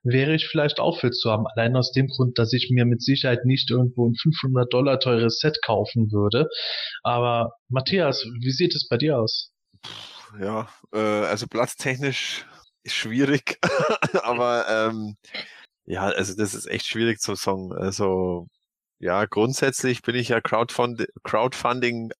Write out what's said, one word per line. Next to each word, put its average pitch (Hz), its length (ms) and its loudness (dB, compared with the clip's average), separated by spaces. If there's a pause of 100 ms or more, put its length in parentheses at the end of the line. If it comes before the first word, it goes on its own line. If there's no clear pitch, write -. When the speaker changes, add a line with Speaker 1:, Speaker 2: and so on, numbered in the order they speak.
Speaker 1:
wäre 135 320 4
ich 156 120 0
vielleicht 151 340 0
auch - 180 2
für 120 120 2
zu 117 200 0
haben. 110 160 2
Allein 120 300 2
aus 123 160 0
dem 135 140 2
Grund, 127 300 0
dass 113 140 2
ich 120 180 0
mir 123 140 4
mit 120 180 2
Sicherheit 135 440 0
nicht 131 260 2
irgendwo 123 340 2
ein 117 100 2
fünfhundert 131 580 2
Dollar 131 260 4
teures 117 400 2
Set 156 260 0
kaufen 107 460 0
würde. 104 380 2 (540)
Aber 120 500 0 (160)
Matthias, 131 560 0 (160)
wie 127 100 -2
sieht 156 240 2
es - 140 -6
bei 123 80 0
dir 143 220 2
aus? - 340 -4 (840)
Speaker 2:
Ja, 110 280 -4 (260)
äh, 104 60 -2
also 104 480 0
platztechnisch 131 960 -4 (380)
ist - 120 -8
schwierig, 135 640 0
<laughs> 180 640 0
aber, 120 460 2
ähm, 110 480 -2 (680)
ja, 92 200 -4
also 95 300 -2
das 104 180 -2
ist 104 140 -12
echt - 200 -6
schwierig 113 320 0
zu 101 160 -4
sagen. 95 380 -4
Also, 92 760 -2 (520)
ja, 92 260 0
grundsätzlich 127 800 0
bin 120 120 -2
ich 123 140 -2
ja 117 100 4
Crowdfund-, 117 680 0 (160)
Crowdfunding 120 960 -2